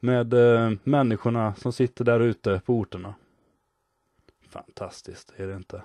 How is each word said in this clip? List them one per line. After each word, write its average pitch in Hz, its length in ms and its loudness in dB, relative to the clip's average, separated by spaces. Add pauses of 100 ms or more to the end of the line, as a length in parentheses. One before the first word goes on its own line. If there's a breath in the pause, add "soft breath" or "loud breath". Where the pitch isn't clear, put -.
med, 120 300 0
eh, 117 380 6 (120)
människorna 117 720 0
som 123 180 -8
sitter 123 320 -2
där 117 140 4
ute 107 460 0
på 123 80 0
orterna. 98 420 -6 (1300)
Fantastiskt, - 840 -18
är 95 120 -10
det 95 80 -10
inte? 90 300 -16